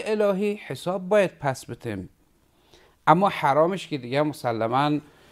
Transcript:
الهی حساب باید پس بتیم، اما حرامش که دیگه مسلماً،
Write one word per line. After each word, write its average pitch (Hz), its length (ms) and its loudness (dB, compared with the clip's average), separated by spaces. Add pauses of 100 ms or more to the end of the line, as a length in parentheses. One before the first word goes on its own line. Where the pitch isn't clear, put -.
الهی 208 640 0
حساب 180 420 -6
باید 190 300 4
پس 135 320 -4
بتیم، 104 380 -8 (1000)
اما 175 220 6
حرامش 160 600 0
که 147 100 -6
دیگه 123 240 -2
مسلماً، 135 760 0 (340)